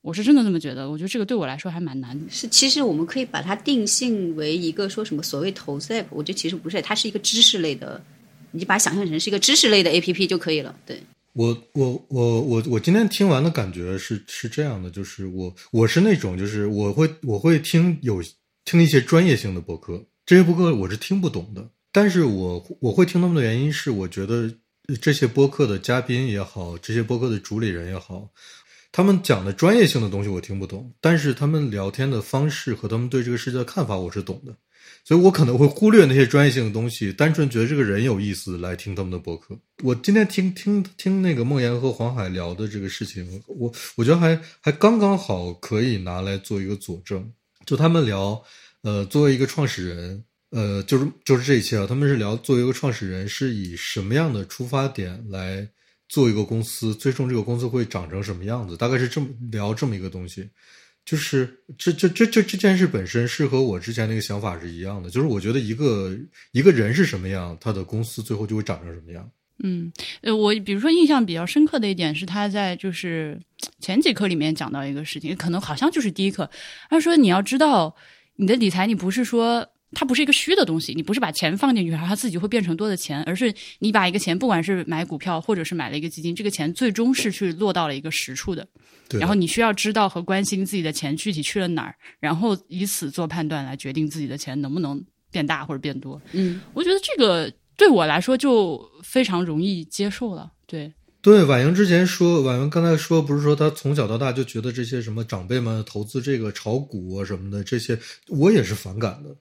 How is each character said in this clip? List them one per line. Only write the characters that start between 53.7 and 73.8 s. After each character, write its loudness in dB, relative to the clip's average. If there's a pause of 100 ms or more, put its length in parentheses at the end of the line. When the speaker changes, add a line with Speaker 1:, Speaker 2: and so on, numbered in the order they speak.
Speaker 3:
什 -8
么 -2
样 2
的 -4
出 -10
发 -2
点 -8
来 -8 (420)
做 4
一 2
个 0
公 -4
司， -4
最 -2
终 -2
这 -4
个 0
公 -4
司 -4
会 -2
长 -8
成 -6
什 -8
么 -12
样 -6
子， -10
大 0
概 0
是 0
这 -4
么， -4 (240)
聊 -4
这 -2
么 -2
一 -6
个 -8
东 -10
西。 -14 (560)
就 -4
是 -2 (180)
这， 0
这， 2
这， 4
这， 4
这 -2
件 4
事 4
本 -2
身 0
是 -2
和 2
我 0
之 -8
前 -2
那 -2
个 -2
想 -6
法 -8
是 -10
一 -12
样 -8
的， -12
就 -2
是 2
我 0
觉 -2
得 0
一 -4
个， -2 (360)
一 2
个 10
人 4
是 4
什 -4
么 -6
样， -6
他 -4
的 -4
公 -4
司 -12
最 -6
后 -6
就 -4
会 -2
长 -6
成 -14
什 -18
么 -20
样。 -16 (360)
Speaker 1:
嗯， -6 (300)
呃， -2
我 2
比 -6
如 -2
说 2
印 6
象 4
比 -4
较 -4
深 4
刻 2
的 0
一 0
点 0
是 -6
他 -2
在 -2
就 -6
是 -6 (420)